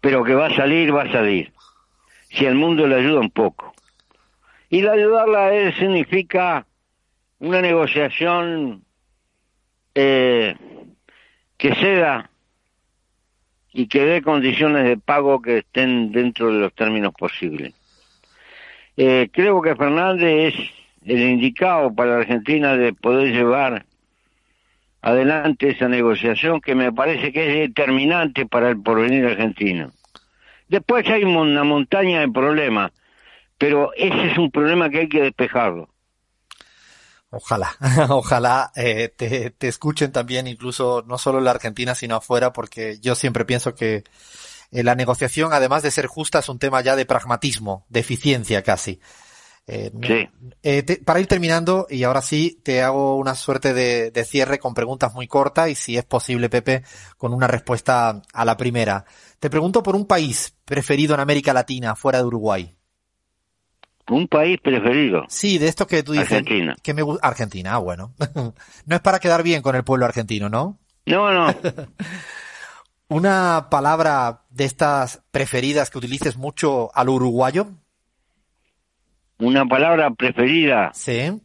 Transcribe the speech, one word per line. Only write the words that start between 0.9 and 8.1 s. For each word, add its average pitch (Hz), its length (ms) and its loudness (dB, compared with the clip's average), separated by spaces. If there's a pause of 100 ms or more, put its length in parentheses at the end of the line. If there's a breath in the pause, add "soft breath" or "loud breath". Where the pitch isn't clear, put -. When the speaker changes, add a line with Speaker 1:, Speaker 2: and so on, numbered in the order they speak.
Speaker 1:
va 143 80 2
a - 80 -6
salir, 104 400 0 (760 soft breath)
si - 160 0
el 131 100 2
mundo 156 320 2
le 135 80 4
ayuda 139 240 2
un 110 120 0
poco. - 420 -4 (960 soft breath)
Y 185 120 2
la 208 120 2
ayudarla 214 540 4
a 196 60 4
él 196 220 2
significa 180 920 0 (760)
una 180 220 0
negociación, 160 1200 -2 (1120)